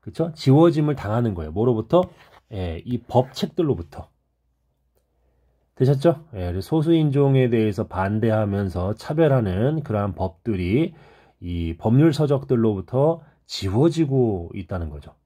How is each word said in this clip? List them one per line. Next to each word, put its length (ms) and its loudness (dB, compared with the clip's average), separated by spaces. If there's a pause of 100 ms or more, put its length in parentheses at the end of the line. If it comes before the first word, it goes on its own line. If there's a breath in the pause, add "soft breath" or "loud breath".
그쵸? 340 -6
지워짐을 600 4
당하는 380 -2
거예요. 180 -8
뭐로부터? 500 0 (500 loud breath)
예, 320 -8
이 140 -6
법책들로부터. 1080 -4 (1700)
되셨죠? 480 2 (100)
예, 160 -6
그래서 100 -4
소수 320 0
인종에 560 4
대해서 380 0
반대하면서 1080 -2
차별하는 880 0
그러한 320 -4
법들이 800 -2 (460 soft breath)
이 380 -6
법률 340 4
서적들로부터 1080 0 (240 soft breath)
지워지고 1080 0
있다는 360 -8
거죠. 240 -18 (120)